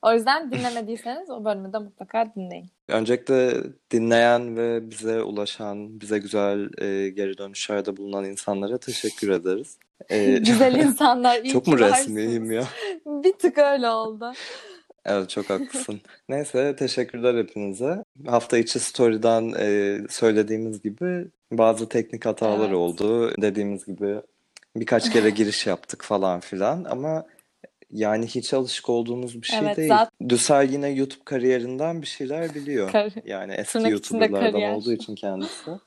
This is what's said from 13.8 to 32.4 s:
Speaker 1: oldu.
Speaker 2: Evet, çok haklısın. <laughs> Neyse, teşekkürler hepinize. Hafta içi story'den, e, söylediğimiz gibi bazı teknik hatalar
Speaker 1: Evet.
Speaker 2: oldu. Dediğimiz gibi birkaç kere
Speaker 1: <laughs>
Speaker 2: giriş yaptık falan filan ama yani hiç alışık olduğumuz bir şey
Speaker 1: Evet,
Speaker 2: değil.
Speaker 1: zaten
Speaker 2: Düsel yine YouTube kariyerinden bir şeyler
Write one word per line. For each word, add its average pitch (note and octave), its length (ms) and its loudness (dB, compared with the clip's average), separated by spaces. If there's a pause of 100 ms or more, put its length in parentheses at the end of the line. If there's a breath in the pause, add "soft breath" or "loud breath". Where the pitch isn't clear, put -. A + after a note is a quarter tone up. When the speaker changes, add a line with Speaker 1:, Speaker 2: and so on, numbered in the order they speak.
Speaker 1:
oldu. A3+ 420 -4 (760 loud breath)
Speaker 2:
Evet, G2 240 0
çok G#2 200 -6
haklısın. G#2 520 -6 (120 soft breath)
<laughs> - 160 -20
Neyse, C#3 460 0
teşekkürler B2 600 0
hepinize. A2+ 680 -4 (240)
Hafta A#2+ 300 2
içi A#2 220 2
story'den, A2+ 800 2
e, G2+ 380 2 (120)
söylediğimiz A2 720 2
gibi F3 440 -4 (260)
bazı A2+ 380 2
teknik A2+ 360 -4
hatalar G#2+ 400 0
Speaker 1:
Evet. G2 100 0
Speaker 2:
oldu. G2+ 680 0
Dediğimiz G2+ 440 -2
gibi G2+ 300 -4 (600)
birkaç A2+ 380 0
kere A2 160 6
Speaker 1:
<laughs> - 0 -
Speaker 2:
giriş G#2 380 0
yaptık - 360 -6
falan F#2+ 360 0
filan A2+ 440 -4
ama D#3 420 -6 (680 soft breath)
yani G#2+ 340 0
hiç A#2+ 260 -4
alışık B2+ 360 -2
olduğumuz A#2+ 520 -2
bir - 60 -10
şey A3 120 -2
Speaker 1:
Evet, G#3 180 0
Speaker 2:
değil. D#3 120 0
Speaker 1:
zaten G#3+ 400 2
Speaker 2:
Düsel C#3 420 4
yine C#3+ 180 -2
YouTube C3+ 360 -4
kariyerinden C3 760 0
bir C#3 60 -10
şeyler D3+ 480 -6